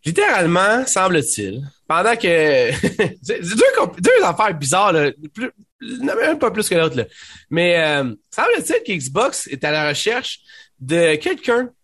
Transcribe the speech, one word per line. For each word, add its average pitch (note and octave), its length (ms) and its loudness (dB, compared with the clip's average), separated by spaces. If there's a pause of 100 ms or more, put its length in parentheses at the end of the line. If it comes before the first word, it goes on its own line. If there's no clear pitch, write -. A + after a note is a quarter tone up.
littéralement, G3+ 800 2
semble-t-il, C#3+ 800 -2 (200)
pendant F#3 260 2
que, D#3 580 2
<laughs> - 0 -
c'est, F3+ 500 -2
c'est G3 340 -6
deux B3 80 6 (120)
comp-, - 240 -2
deux A4 220 4
affaires G3+ 340 0
bizarres, F3 360 2
là, D3 180 2 (240)
plus, A#3 160 -8 (300)
même C#4+ 580 -4
pas A3+ 140 0
plus G#3 160 -4
que F3+ 80 0
l'autre, D#3+ 200 0
là. A2+ 100 -2 (440)
Mais, E3+ 340 2
euh, C#3+ 300 -2 (160)
semble-t-il G#4 560 0
que A3 100 -6
Xbox D3 520 -4
est C#3 160 -8
à D3+ 80 0
la D3+ 160 0
recherche A3 500 -4 (400)
de D#3 380 2
quelqu'un B3 540 -2 (140)